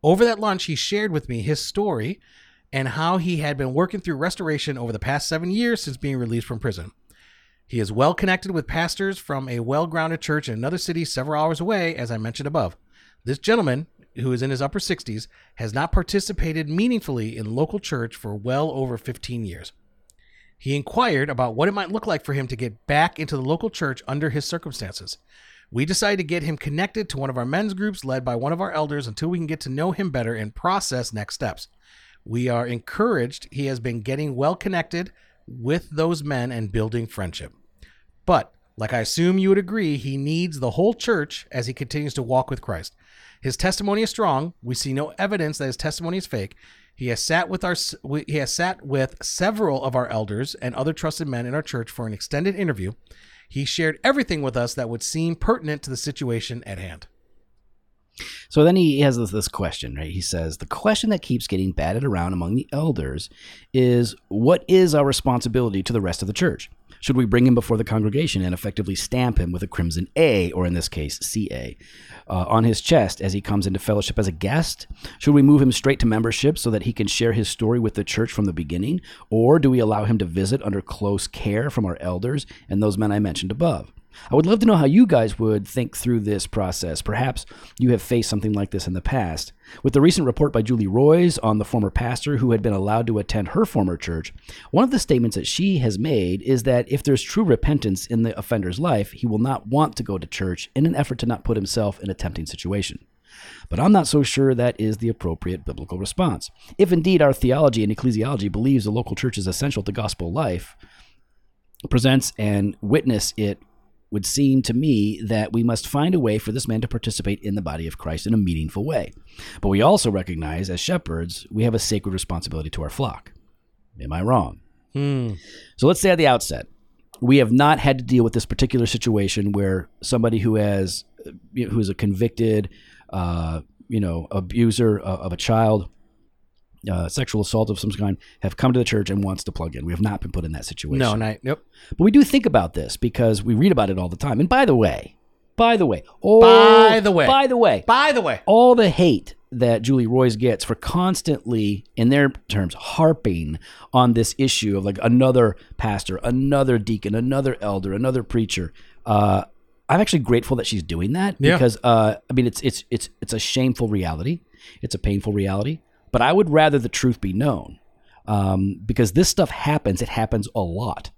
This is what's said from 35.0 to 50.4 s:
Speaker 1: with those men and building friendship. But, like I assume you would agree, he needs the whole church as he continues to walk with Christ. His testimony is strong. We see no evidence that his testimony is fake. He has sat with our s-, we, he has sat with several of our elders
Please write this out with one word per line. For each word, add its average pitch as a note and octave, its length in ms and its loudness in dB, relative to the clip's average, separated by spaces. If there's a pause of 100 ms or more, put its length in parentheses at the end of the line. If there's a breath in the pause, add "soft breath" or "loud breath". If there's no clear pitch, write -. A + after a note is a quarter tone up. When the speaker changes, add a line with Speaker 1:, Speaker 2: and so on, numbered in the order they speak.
Speaker 1:
with B2+ 440 -4
those D#3 340 -2
men C3 260 -4
and A2 220 -6
building A2+ 340 -2
friendship. F2+ 460 -10 (720 soft breath)
But, D#3+ 260 2 (240)
like A2 160 -6
I B2 60 -2
assume F3 400 0
you F#3+ 120 2
would G3 80 4
agree, F#3 380 -4
he C3+ 200 -6
needs D#3 440 -4
the B2 120 -2
whole G3+ 200 2
church G#3 600 -4
as B2 160 -6
he B2+ 40 -8
continues D3 420 -6
to C3+ 80 -4
walk B2+ 280 -2
with C3 100 -8
Christ. - 340 -10 (460 soft breath)
His C3 160 -6
testimony G3+ 460 -2
is A3 80 -4
strong. E3 420 -2 (100)
We B2 120 -8
see C3+ 180 -6
no D3 260 -6
evidence F#3 400 -2
that C#3+ 80 -4
his B2+ 100 -6
testimony E3 420 -6
is F#3 80 -10
fake. G#2 300 -8 (380 soft breath)
He B2 140 -8
has A#2 140 -4
sat E3+ 260 0
with F#3 160 -6
our F3+ 80 -2
s-, - 300 -6
we, C#3 240 -6
he D3+ 100 -4
has C#3 160 -4
sat F#3 320 -4
with C3+ 380 -2
several F#3+ 600 -2
of B2+ 120 -4
our B2 120 0
elders A2 480 -4